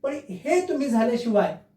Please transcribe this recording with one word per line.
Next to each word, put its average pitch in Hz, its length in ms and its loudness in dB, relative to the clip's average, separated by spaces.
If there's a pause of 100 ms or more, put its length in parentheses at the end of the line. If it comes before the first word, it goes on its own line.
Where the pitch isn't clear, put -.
पण 294 160 -4 (120)
हे 349 380 0
तुम्ही 285 200 -2
झाल्याशिवाय 226 680 2 (180)